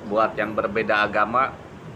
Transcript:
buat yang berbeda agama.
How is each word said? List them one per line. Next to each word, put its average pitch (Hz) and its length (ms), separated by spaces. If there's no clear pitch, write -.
buat 107 320
yang 107 160
berbeda 104 480
agama. 107 480